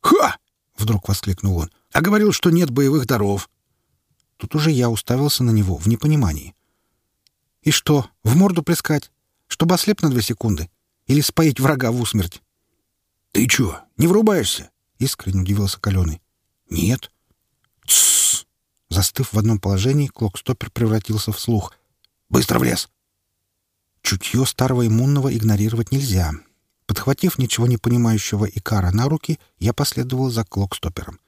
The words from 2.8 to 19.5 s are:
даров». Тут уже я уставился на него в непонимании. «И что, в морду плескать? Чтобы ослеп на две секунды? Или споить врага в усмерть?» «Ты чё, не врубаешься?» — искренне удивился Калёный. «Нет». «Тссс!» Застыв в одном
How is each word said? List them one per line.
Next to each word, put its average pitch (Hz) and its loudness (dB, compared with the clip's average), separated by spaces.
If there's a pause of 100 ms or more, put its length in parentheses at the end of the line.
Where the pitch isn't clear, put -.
даров». 101 -2 (880)
Тут - -14
уже 151 0
я 123 2
уставился 127 -2
на 120 2
него 98 2
в 82 -4
непонимании. 113 0 (1080)
«И 156 0
что, 147 0 (140)
в 113 2
морду 180 2
плескать? 156 -2 (360)
Чтобы 170 0
ослеп 202 -2
на 160 2
две 123 0
секунды? 101 -4 (360)
Или 139 4
споить 147 0
врага 131 2
в 123 -2
усмерть?» 101 -4 (920)
«Ты 107 2
чё, 120 -2 (160)
не 151 2
врубаешься?» — 196 2 (280)
искренне 98 -2
удивился 98 -2
Калёный. 90 0 (480)
«Нет». 85 -2 (760)
«Тссс!» - 2 (720)
Застыв - -2
в 104 0
одном 107 2